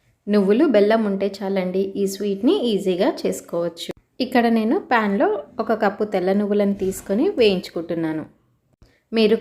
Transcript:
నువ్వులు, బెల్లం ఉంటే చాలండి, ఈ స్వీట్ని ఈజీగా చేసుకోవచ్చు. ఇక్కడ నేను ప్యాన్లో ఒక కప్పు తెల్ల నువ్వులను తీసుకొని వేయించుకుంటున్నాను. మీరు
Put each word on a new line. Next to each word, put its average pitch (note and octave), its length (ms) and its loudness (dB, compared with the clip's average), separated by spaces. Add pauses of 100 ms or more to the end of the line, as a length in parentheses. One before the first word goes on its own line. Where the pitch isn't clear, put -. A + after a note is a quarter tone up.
(340)
నువ్వులు, G#3 300 4 (120)
బెల్లం G#3+ 340 4
ఉంటే G3 280 -2
చాలండి, F#3+ 440 -2 (200)
ఈ G3 120 2
స్వీట్ని G#3 420 0 (140)
ఈజీగా F#3+ 400 0 (140)
చేసుకోవచ్చు. E3+ 680 -6 (360)
ఇక్కడ A#3 200 2 (140)
నేను A#3 180 0 (160)
ప్యాన్లో A3 360 2 (340)
ఒక A3 200 -2
కప్పు G#3 300 -2
తెల్ల F#3 260 0
నువ్వులను G3+ 460 0
తీసుకొని G3+ 420 -2 (140)
వేయించుకుంటున్నాను. E3 840 -2 (960)
మీరు A3 220 4